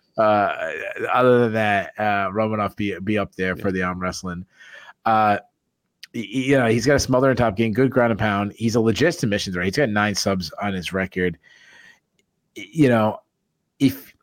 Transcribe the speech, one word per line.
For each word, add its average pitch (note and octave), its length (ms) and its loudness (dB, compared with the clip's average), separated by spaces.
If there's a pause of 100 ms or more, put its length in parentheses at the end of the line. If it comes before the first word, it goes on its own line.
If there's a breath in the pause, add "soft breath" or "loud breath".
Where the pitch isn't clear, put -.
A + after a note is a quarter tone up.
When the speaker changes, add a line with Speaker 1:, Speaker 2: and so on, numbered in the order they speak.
(180)
Speaker 1:
uh, G2+ 540 2 (400)
other B2 260 4
than A#2 140 2
that, G#2 440 0
uh, G2+ 360 -2
Romanov G#2+ 420 -2
be, G2 240 -6
be G#2 180 -2
up G2 200 -4
there F#2 200 -2
Speaker 2:
Yeah. - 60 -12
Speaker 1:
for G2+ 80 -2
the F#2 120 -2
arm F2+ 180 -4
wrestling. F2+ 440 -8 (600 loud breath)
Uh, G#2+ 320 2 (760)
y-, A#2+ 80 -10
y-, G2+ 80 -10
you C3+ 300 0
know, A#2+ 80 2
he's A2+ 180 2
got C#3+ 120 4
a - 40 2
smothering B2+ 360 2
top A2+ 200 2
game, A2+ 160 0
good B2+ 200 2
ground A#2+ 180 4
and G#2+ 80 -2
pound. G2+ 380 0
He's A2+ 180 -2
a A#2+ 60 2
legit B2 340 2
submission G2+ 380 -2
threat. F2+ 140 -2
He's G2 100 -2
got C#3+ 140 2
nine G#2 260 0
subs F#2+ 340 -2 (100)
on G2+ 140 -4
his F2+ 180 -8
record. F#2 460 -2 (1160 soft breath)
Y-, G2+ 160 -16
you D3 160 4
know, A2 300 2 (600)
if, - 320 0 (100)